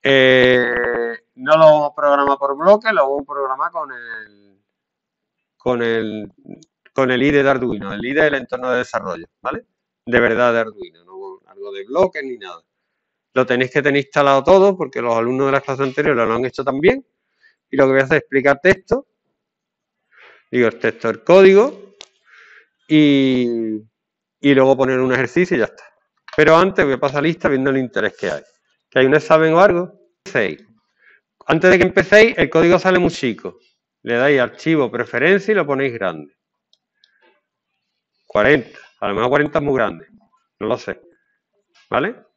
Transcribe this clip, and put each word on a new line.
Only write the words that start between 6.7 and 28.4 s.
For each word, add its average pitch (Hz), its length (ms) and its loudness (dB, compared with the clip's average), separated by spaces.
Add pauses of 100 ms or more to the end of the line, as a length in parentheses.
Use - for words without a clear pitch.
con 131 200 0
el 123 100 0
ide 143 220 2
de 135 80 2
Arduino, 110 420 -4
el 107 100 -10
ide 143 200 -2
del 147 100 0
entorno 127 380 -6
de 123 80 -2
desarrollo, 87 480 -8 (140)
¿vale? 175 240 -8 (380)
De 120 160 0
verdad 120 340 2
de 117 80 0
Arduino, 92 440 -14
no 95 140 -20
con 95 280 -18
algo 98 240 -16
de 98 120 -14
bloques 156 400 -2
ni 123 160 -12
nada. 90 240 -18 (720)
Lo 127 100 2
tenéis 127 240 -2
que 143 140 -2
tener 143 180 0
instalado 139 420 0
todo 190 320 4
porque 139 280 -8
los 117 120 0
alumnos 127 300 -2
de 135 60 0
las 139 100 0
clases 139 240 -6
anteriores 131 420 -2
lo 110 60 -2
han 120 120 -2
hecho 127 180 -8
también. 156 420 -2 (640)
Y 135 80 -6
lo 139 80 4
que 135 60 0
voy 135 100 2
a 135 40 0
hacer 147 120 0
es 131 60 -2
explicar 139 360 -2
texto. 190 460 -2 (1400)
Digo, 120 180 0
el - 120 -4
texto, 113 320 -4
el - 120 -10
código. 196 720 4 (920)
Y, 135 600 2 (920)
y 143 160 2
luego 135 200 4
poner 131 240 -2
un 127 140 -2
ejercicio 156 440 -2
y - 20 -2
ya 104 60 2
está. - 180 -18 (520)
Pero 160 220 4
antes 190 260 2
voy 139 120 0
a 127 40 -12
pasar 143 220 -2
lista 165 280 -2
viendo 135 200 0
el 135 80 0
interés 110 400 -4
que 87 140 -6
hay. 71 100 -8 (480)